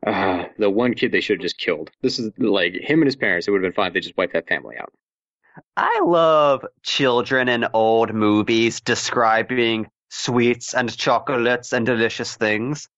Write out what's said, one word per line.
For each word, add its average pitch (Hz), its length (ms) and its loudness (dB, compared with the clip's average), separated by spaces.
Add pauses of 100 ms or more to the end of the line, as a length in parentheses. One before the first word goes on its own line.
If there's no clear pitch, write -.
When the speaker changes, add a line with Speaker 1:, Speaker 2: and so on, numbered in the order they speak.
Speaker 1:
Uh, 95 380 -2 (140)
the 104 120 2
one 113 240 2
kid 117 180 -2
they 92 80 2
should 92 180 -2
have 85 40 -10
just 87 160 -6
killed. 78 320 -4 (100)
This - 180 -2
is, 113 200 -6
like, 95 360 0
him 151 260 0
and 151 60 4
his 135 100 0
parents, 87 300 0
it - 40 -2
would 98 120 2
have 92 80 0
been - 60 -6
fine 98 120 0
if 90 60 -8
they 92 60 0
just - 160 -10
wiped 90 160 -2
that 82 160 -2
family 60 300 -6
out. - 140 -12 (840)
Speaker 2:
I 453 280 0
love 156 600 4 (180)
children 127 680 0
in 117 260 0
old 113 400 2
movies 110 680 2
describing 113 1080 0 (200)
sweets 120 680 -2
and 123 220 -2
chocolates 123 760 0
and 123 120 0
delicious 113 520 -2
things. 110 600 -2